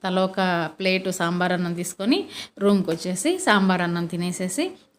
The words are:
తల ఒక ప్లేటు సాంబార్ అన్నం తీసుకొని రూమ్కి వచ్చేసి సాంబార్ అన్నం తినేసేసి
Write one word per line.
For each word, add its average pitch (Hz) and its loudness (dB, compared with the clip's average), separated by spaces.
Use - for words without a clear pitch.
తల 185 0
ఒక 185 0
ప్లేటు 185 0
సాంబార్ 180 0
అన్నం 175 -2
తీసుకొని 196 -2
రూమ్కి 202 4
వచ్చేసి 180 -2
సాంబార్ 190 4
అన్నం 170 -2
తినేసేసి 180 -4